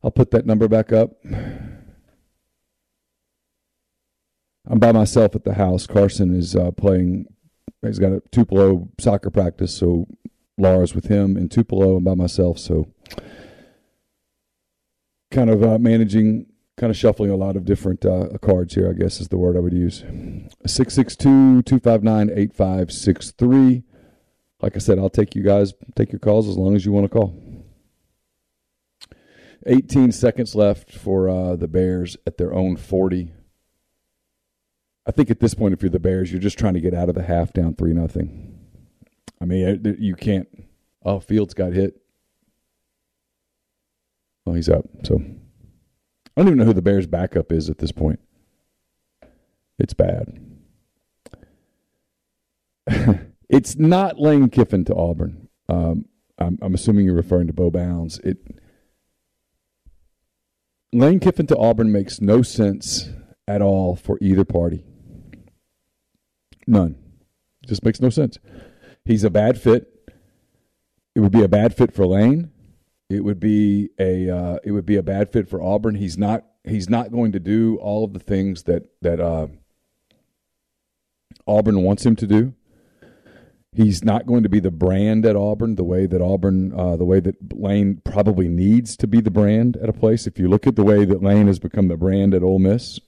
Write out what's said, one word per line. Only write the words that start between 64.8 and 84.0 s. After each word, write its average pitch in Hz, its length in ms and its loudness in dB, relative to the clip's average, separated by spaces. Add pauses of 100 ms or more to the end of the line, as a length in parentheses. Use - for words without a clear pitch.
None. 92 300 2 (720)
Just 95 180 -8
makes 113 160 0
no 127 80 0
sense. 123 300 -2 (640)
He's 107 200 0
a 107 60 2
bad 104 300 0
fit. - 500 -2 (1040)
It 113 60 0
would 101 120 2
be 110 120 6
a 95 40 2
bad 104 280 2
fit - 180 2
for 98 120 0
Lane. 123 440 2 (600)
It 98 100 -4
would 98 180 -4
be 104 520 0 (100)
a, 92 300 -2
uh, 87 340 -6
it 104 80 -6
would 98 140 -4
be 101 100 0
a 95 60 0
bad 98 280 -4
fit 104 200 -4
for 87 120 -8
Auburn. 104 340 -2
He's 92 200 -8
not, 104 300 -4 (180)
he's 95 240 -6
not 117 240 -2
going 117 200 -2
to 95 80 -6
do 110 360 0
all 104 280 -4
of 101 100 -10
the 92 60 -14
things 95 440 -4
that, 87 200 -2 (180)
that, 85 180 -2
uh, 80 280 -4 (2000)
Auburn 104 360 2
wants 98 220 0
him 113 120 4
to 110 100 -6
do. 110 280 2 (1200)
He's 104 280 2